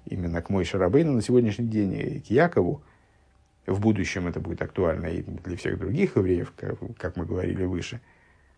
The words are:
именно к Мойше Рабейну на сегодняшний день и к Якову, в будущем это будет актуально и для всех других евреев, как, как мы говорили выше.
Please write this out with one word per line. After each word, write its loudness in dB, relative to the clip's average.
именно -4
к -14
Мойше 0
Рабейну 4
на 2
сегодняшний 2
день 2
и -4
к -12
Якову, 2
в 0
будущем 2
это -4
будет -6
актуально 0
и -4
для -8
всех -4
других 0
евреев, 2
как, -6
как -6
мы -4
говорили -2
выше. -4